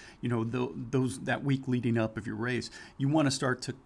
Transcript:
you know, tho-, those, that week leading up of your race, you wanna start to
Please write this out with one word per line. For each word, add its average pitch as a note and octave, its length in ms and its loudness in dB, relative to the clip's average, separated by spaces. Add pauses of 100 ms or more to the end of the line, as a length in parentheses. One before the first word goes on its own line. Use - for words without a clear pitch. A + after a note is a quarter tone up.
(200)
you A#2+ 80 -2
know, A#2 160 2
tho-, B2 300 -2 (160)
those, C3 300 2
that B2+ 240 -2
week C3+ 240 2
leading A#2 300 2
up A2 180 0
of G#2+ 80 -6
your G#2+ 120 -6
race, A#2 340 -2 (260)
you C3+ 120 2
wanna D3 240 4
start B2+ 300 0
to B2+ 120 -6 (120)